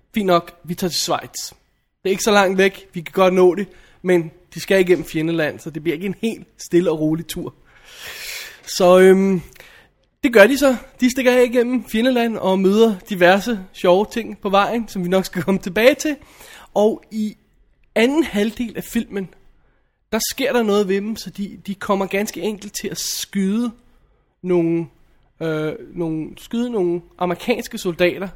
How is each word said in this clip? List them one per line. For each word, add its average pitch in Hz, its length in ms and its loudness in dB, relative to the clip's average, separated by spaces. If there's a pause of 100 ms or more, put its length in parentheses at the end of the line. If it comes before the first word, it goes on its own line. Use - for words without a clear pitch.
(140)
Fint 208 140 0
nok, 170 240 2 (120)
vi 165 120 -8
tager 185 160 -2
til - 80 -4
Schweiz. - 500 -6 (540)
Det - 20 -4
er 190 40 -2
ikke 202 140 -2
så 226 80 2
langt 196 260 2
væk, 190 360 0
vi 175 80 -10
kan 156 120 -14
godt 185 200 4
nå 180 220 6
det, 196 120 -6 (340)
men 175 300 0 (220)
de 170 60 -14
skal 196 220 2
igennem 175 240 2
fjendeland, 156 540 -4
så - 100 -14
det 151 140 -10
bliver 170 100 -2
ikke 165 120 -6
en 190 160 -6
helt - 260 -6 (200)
stille 175 240 2
og 156 80 -2
rolig 156 280 -2
tur." - 260 -10 (1200)
Så, 185 220 6
øhm, 190 420 6 (840)
det 247 100 0
gør 208 140 10
de 269 100 2
så. 262 180 4 (240)
De 254 120 2
stikker 247 200 0
af 247 120 6
igennem 240 460 0
fjendeland 233 480 0
og 190 220 0
møder 202 360 4 (140)
diverse 196 500 2 (140)
sjove 185 380 2
ting 214 300 -8
på 208 80 -6
vejen, 202 380 0
som 185 160 -6
vi 175 60 -4
nok 185 160 2
skal 175 180 -6
komme 196 160 0
tilbage 220 360 2
til. 294 200 -4 (580)
Og 214 380 0
i 214 240 -6 (600)
anden 269 280 2
halvdel 214 540 -4
af 185 60 -8
filmen, 202 460 -6 (840)
der 220 80 -2 (120)
sker 262 220 -4
der 240 100 2
noget 208 240 2
ved 190 80 0
dem, 208 200 -6
så - 140 -14
de, 196 280 -12 (100)
de 196 80 -8
kommer 196 300 -2
ganske 196 360 -6
enkelt 208 400 -8
til 220 60 -8
at 175 100 -10
skyde 208 760 -4 (720)
nogle, 170 420 0 (560)
øh, 156 320 -4 (200)
nogle, 160 440 -6
skyde 240 320 -6
nogle 175 320 -2 (160)
amerikanske 202 600 -4
soldater, 175 580 -2